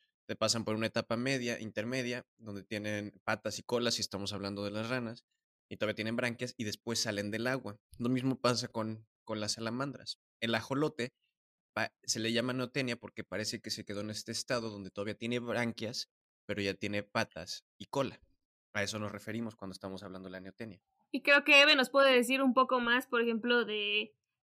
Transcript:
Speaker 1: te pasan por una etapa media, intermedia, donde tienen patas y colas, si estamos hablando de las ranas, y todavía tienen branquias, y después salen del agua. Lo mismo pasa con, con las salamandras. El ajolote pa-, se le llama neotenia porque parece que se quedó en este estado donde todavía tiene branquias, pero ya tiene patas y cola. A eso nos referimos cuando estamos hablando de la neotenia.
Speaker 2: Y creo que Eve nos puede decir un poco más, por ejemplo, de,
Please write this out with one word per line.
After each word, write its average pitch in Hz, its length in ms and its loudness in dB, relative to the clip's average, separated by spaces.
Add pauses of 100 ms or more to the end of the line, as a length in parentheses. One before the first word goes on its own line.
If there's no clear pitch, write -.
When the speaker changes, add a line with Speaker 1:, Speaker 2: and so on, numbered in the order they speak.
(300)
Speaker 1:
te 107 60 -2
pasan 110 280 2
por 107 120 0
una 110 100 0
etapa 113 320 0
media, 120 420 0
intermedia, 120 640 -4 (140)
donde 101 260 -12
tienen 104 600 -4
patas 110 340 -2
y 107 60 -10
colas, 120 320 2
si 107 60 -2
estamos 98 300 -4
hablando 101 320 -4
de 101 60 -2
las 107 180 -4
ranas, 117 380 -6 (460)
y 107 60 -8
todavía 107 180 0
tienen 110 200 -2
branquias, 120 400 -2
y 113 100 -4
después 110 340 -4
salen 101 320 -2
del 113 160 -2
agua. 113 320 -4 (180)
Lo 117 120 -2
mismo 131 300 2
pasa 120 280 2
con, 110 400 -6 (160)
con 107 160 -4
las 107 140 -2
salamandras. 120 680 -6 (200)
El 117 140 2
ajolote 131 600 -2 (600)
pa-, 110 180 -2 (120)
se - 160 -2
le 113 120 2
llama 120 220 2
neotenia 127 420 -2
porque 101 280 -12
parece 107 360 -4
que 107 120 -10
se - 140 -6
quedó 101 160 -6
en 107 100 -6
este 107 200 -8
estado 117 380 -2
donde 101 220 -10
todavía 104 260 -6
tiene 120 220 -2
branquias, 117 720 -4 (340)
pero 101 160 -4
ya 98 140 0
tiene 104 260 -4
patas - 640 -4 (140)
y 101 60 -14
cola. - 360 -4 (520)
A 104 100 0
eso 104 160 -4
nos 104 120 -4
referimos 107 440 -6
cuando 98 180 -10
estamos 95 300 -10
hablando 92 240 -12
de 92 60 -12
la 92 80 -10
neotenia. 98 380 -14 (320)
Speaker 2:
Y - 120 -4
creo 285 200 8
que 285 160 8
Eve 294 160 10
nos 254 140 4
puede 269 240 8
decir 254 300 4
un 262 100 4
poco 254 260 4
más, 240 280 2
por 233 140 2
ejemplo, 233 440 2
de, 208 480 -2 (300)